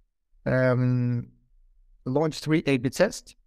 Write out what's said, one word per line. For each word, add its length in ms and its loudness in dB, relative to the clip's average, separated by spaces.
um, 840 0
launch 360 -2
three 260 0
A 120 2
B 100 -2
tests, 460 -2